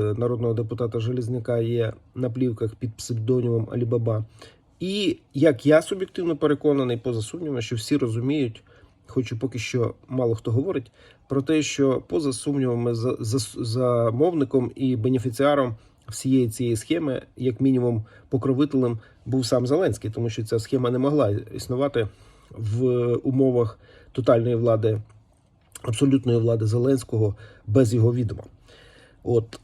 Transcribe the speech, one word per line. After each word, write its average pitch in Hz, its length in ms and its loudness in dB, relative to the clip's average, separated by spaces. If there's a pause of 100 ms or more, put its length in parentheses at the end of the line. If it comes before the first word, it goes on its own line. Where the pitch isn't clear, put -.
(180)
народного 120 360 -2
депутата 117 460 -4
Железняка, 120 580 -2
є 117 360 0 (220)
на 127 140 -2
плівках 117 460 -2
під 113 200 -6
псевдонімом 117 760 0
Алібаба. 117 540 0 (540)
І, 190 380 -2 (160)
як 139 320 4
я 151 160 6
суб'єктивно 185 560 -4
переконаний, 143 600 2
поза 117 240 -4
сумнівами, 147 400 -6
що 113 140 -6
всі 143 220 -2
розуміють, 127 640 -2 (440)
хоч 123 240 -4
і 120 40 -4
поки 120 240 -6
що 113 340 -2 (140)
мало 123 280 0
хто 117 160 -6
говорить, 139 400 -2 (360)
про 135 140 0
те, 156 200 2
що, 135 460 0
поза 147 260 -2
сумнівами, 120 640 -2
за, 113 240 -2
за, 120 200 0 (240)
замовником 123 1120 2
і 127 200 0
бенефіціаром 127 800 0 (320)
всієї 127 420 2
цієї 117 260 -2
схеми, 151 460 -2 (160)
як 123 240 -2
мінімум 123 440 2 (240)
покровителем, 131 680 0 (260)
був 123 200 0
сам 123 220 2
Зеленський, 135 440 0
тому 117 180 -4
що 113 140 -6
ця 113 160 -2
схема 123 300 0
не 127 80 0
могла 139 320 2
існувати 123 760 -2 (500)
в 120 580 0
умовах 127 640 2 (320)
тотальної 120 440 4
влади, 113 460 2 (800)
абсолютної 127 580 2
влади 113 260 0
Зеленського 117 680 0 (320)
без 113 260 4
його 120 200 4
відома. 120 300 -4 (800)
От, 113 400 -2